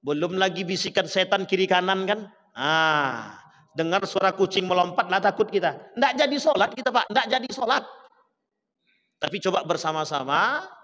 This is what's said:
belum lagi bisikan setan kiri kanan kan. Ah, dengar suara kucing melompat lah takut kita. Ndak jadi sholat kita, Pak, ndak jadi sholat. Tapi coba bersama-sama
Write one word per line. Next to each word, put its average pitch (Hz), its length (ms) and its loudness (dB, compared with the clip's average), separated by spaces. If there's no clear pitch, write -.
belum 165 400 -2
lagi 190 240 -2
bisikan 180 400 -2
setan 190 400 0
kiri 185 240 0
kanan 190 400 2
kan. 208 100 0
Ah, 143 800 0
dengar 165 320 0
suara 190 240 0
kucing 190 320 0
melompat 180 480 0
lah 190 80 2
takut 208 240 2
kita. 180 320 -2
Ndak 254 240 2
jadi 285 240 2
sholat 269 320 4
kita, 254 160 -4
Pak, 233 240 2
ndak 233 160 2
jadi 254 240 0
sholat. 254 320 0
Tapi 151 160 -4
coba 180 240 0
bersama-sama 156 1040 -2